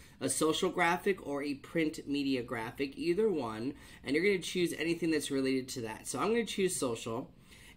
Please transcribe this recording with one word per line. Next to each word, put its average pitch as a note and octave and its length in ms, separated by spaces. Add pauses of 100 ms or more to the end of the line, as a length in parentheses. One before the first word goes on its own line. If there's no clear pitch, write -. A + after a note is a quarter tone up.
(220)
a C3+ 60
social D#3+ 420
graphic, F3+ 560
or C#3+ 160
a D3 120
print D3+ 520
media C#3 380
graphic, B2+ 540
either F3 320
one, B2 440 (300)
and B2+ 100
you're E3 120
gonna G3+ 120
choose E3+ 360
anything E3 380
that's D3 200
related C3+ 380
to C3 100
that. A2 260
So C3 140
I'm D#3 80
gonna A#3 160
choose F#3+ 320
social, B2 560 (460)